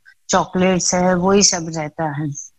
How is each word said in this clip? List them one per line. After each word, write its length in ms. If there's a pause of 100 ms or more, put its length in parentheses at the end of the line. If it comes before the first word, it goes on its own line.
(280)
चॉकलेट्स 680
है, 200
वही 280
सब 340
रहता 460
है। 80 (280)